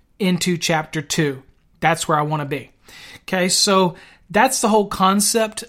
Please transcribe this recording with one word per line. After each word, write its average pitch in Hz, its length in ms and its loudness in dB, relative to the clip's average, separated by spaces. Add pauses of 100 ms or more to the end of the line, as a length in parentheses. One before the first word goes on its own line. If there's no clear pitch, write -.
(200)
into 180 380 0
chapter 160 440 -4
two. 139 420 -4 (360)
That's 165 280 0
where 160 100 2
I 151 60 0
wanna 151 220 -4
be. 139 260 -8 (500)
Okay, 185 280 -2
so 185 460 2 (340)
that's 220 320 2
the 226 80 0
whole 208 180 2
concept 208 800 0